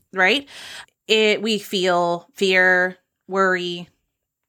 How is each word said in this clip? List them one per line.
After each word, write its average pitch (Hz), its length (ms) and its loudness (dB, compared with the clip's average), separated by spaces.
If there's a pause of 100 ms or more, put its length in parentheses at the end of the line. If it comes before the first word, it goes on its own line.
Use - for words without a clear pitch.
(120)
right? 190 360 0 (580)
It, 214 360 2
we 214 160 -2
feel 175 760 -2
fear, 185 640 2 (320)
worry, 180 600 -2 (600)